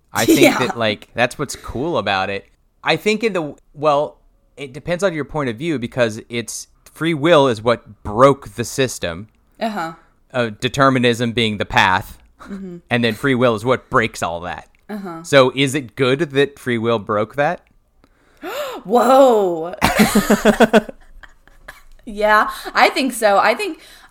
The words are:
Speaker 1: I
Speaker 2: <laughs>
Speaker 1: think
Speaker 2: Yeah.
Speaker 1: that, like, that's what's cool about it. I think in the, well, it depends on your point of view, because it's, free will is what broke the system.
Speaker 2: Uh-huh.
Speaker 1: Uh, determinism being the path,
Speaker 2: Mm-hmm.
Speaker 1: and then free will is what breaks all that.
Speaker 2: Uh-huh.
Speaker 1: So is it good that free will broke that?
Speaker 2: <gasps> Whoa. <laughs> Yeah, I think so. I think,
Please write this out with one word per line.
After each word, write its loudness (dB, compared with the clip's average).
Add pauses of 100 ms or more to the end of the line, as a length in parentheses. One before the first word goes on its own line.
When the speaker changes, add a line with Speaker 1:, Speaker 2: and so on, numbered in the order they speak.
(120)
Speaker 1:
I 0
Speaker 2:
<laughs> -
Speaker 1:
think 4
Speaker 2:
Yeah. 4
Speaker 1:
that, -4
like, -2
that's -2
what's -8
cool -6
about -2
it. -6 (400)
I 0
think -2
in -2
the, -4 (180)
well, -2 (400)
it -14
depends -6
on 0
your -6
point -6
of -6
view, -4
because -2
it's, -10 (240)
free -4
will 6
is -2
what -4
broke 4
the -8
system. -6 (300)
Speaker 2:
Uh-huh. -8 (380)
Speaker 1:
Uh, -2
determinism 0
being 0
the -6
path, 2 (200)
Speaker 2:
Mm-hmm. -14 (140)
Speaker 1:
and 0
then 0
free 0
will 2
is -6
what -2
breaks -2
all -6
that. -10 (220)
Speaker 2:
Uh-huh. -12
Speaker 1:
So 4
is 0
it -8
good 0 (100)
that 0
free -4
will 0
broke -4
that? -4 (760)
Speaker 2:
<gasps> -10
Whoa. 4
<laughs> 2 (1200)
Yeah, 2 (200)
I 2
think -2
so. 2
I 2
think, -8 (300)